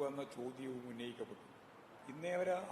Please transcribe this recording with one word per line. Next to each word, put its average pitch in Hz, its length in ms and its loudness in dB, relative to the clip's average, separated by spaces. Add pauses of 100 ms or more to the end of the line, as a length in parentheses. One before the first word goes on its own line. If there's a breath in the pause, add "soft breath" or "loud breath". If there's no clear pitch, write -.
എന്ന 139 140 0 (140)
ചോദ്യവും 127 560 -2
ഉന്നയിക്കപ്പെട്ടു. 117 540 -4 (640)
ഇന്നേ 160 260 0
അവരെ 180 160 6 (180)